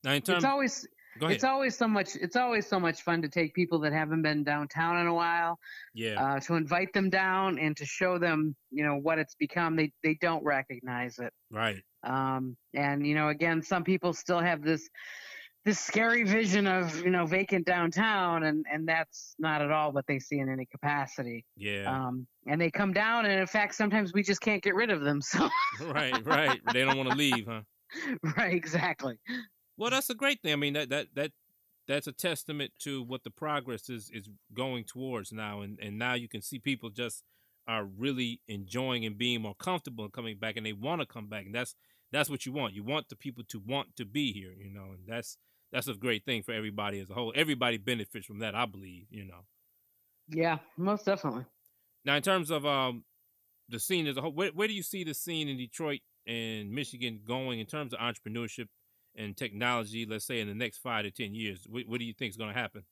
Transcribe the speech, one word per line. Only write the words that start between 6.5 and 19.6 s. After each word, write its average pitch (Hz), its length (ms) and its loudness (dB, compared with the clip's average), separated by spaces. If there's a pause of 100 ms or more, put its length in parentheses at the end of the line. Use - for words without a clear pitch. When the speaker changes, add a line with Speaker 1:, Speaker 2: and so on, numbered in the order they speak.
Speaker 2:
invite 170 380 2
them 190 180 4
down 190 480 4
and 151 180 2
to 147 100 -6
show 180 320 2
them, 156 380 4 (140)
you 147 140 0
know, 147 120 4
what 160 220 2
it's 151 180 -2
become. 160 400 2
They, 156 160 4 (100)
they 156 180 4
don't 165 220 2
recognize 127 760 -2
it. 120 140 -6 (200)
Speaker 1:
Right. 107 300 0 (200)
Speaker 2:
Um, 131 540 2 (180)
and, 143 320 0
you 147 80 4
know, 151 140 4
again, 165 340 2
some 175 220 0
people 180 280 2
still 175 280 2
have 170 220 2
this, 156 260 2 (760)
this 202 140 4
scary 226 460 4
vision 202 420 4
of, 175 380 2
you 180 60 6
know, 180 140 6
vacant 185 420 2
downtown, 180 760 4
and, 156 260 2
and 156 200 -2
that's - 500 -2
not 151 240 2